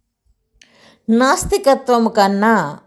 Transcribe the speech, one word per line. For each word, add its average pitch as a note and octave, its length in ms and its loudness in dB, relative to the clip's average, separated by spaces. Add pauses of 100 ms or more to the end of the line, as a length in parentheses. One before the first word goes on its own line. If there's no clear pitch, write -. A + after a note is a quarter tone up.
(1080)
నాస్తికత్వము B3+ 1000 0
కన్నా G3 760 0